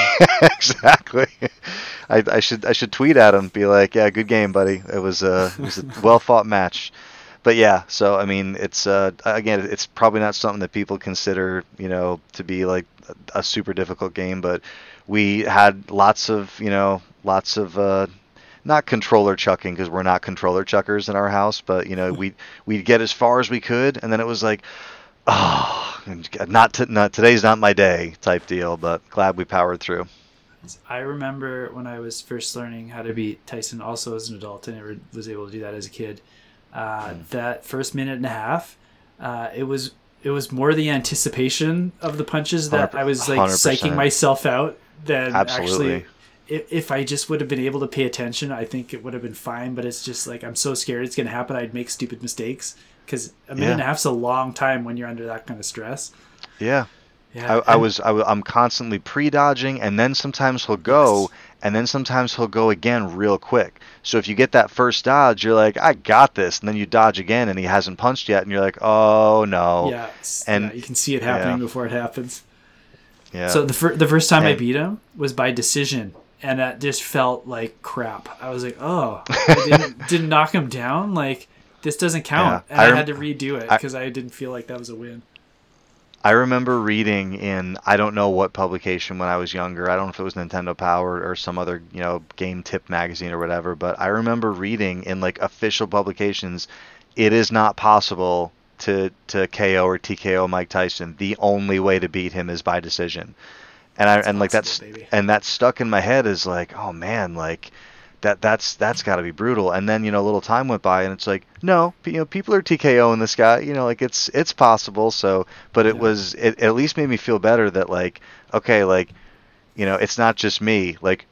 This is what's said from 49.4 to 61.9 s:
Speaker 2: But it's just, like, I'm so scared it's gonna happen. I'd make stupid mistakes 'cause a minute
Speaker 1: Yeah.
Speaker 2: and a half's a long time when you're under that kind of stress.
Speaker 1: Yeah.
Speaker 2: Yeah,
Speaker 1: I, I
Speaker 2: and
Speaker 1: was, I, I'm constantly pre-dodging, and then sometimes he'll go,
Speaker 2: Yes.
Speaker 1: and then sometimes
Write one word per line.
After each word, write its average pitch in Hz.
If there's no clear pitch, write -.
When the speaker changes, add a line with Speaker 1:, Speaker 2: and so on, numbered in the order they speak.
Speaker 2:
But 120
it's 120
just, 120
like, 120
I'm 117
so 139
scared 123
it's 123
gonna 117
happen. 123
I'd 120
make 120
stupid 120
mistakes 123
'cause 120
a 135
minute 135
Speaker 1:
Yeah. 123
Speaker 2:
and 123
a 127
half's 147
a 143
long 127
time 131
when 117
you're 120
under 117
that 113
kind 113
of 101
stress. 117
Speaker 1:
Yeah. 123
Speaker 2:
Yeah, 117
Speaker 1:
I, 117
I -
Speaker 2:
and 113
Speaker 1:
was, 110
I, 110
I'm 104
constantly 117
pre-dodging, 143
and 101
then 131
sometimes 135
he'll 107
go, 113
Speaker 2:
Yes. 95
Speaker 1:
and 101
then 117
sometimes 127